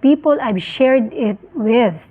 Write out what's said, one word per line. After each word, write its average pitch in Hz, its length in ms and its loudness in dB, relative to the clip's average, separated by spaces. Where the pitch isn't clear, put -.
people 294 320 2
I've 214 240 -4
shared 262 560 0
it 208 240 -4
with. 220 400 0